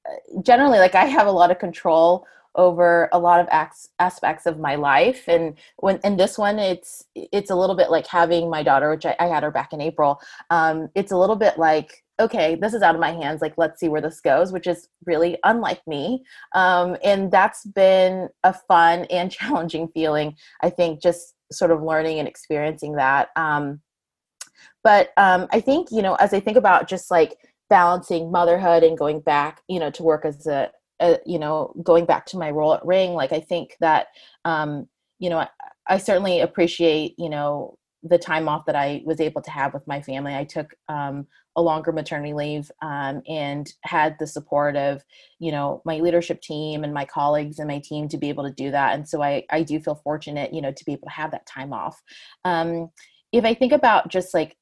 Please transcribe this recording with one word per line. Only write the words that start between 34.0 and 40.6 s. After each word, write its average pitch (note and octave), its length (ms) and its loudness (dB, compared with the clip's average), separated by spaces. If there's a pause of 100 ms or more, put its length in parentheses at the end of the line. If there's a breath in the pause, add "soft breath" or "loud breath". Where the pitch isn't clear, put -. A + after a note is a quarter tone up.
um, D3+ 440 -6 (300)
you F3+ 120 -6
know, E3 80 -2
I, C#3+ 100 -4 (400)
I F#3+ 100 2
certainly F#3+ 420 0
appreciate, E3+ 800 0
you E3+ 100 -8
know, D3 500 -6 (240)
the E3+ 160 2
time D#3+ 300 -4
off D#3 180 -4
that D3 100 -4
I C#3+ 280 -4
was D#3 160 -6
able D3+ 220 -4
to - 80 -18
have C#3 220 -6
with D3 140 -14
my D3 160 -10
family. C#3 320 -10
I C#3 100 -8
took, D3+ 300 -12 (140)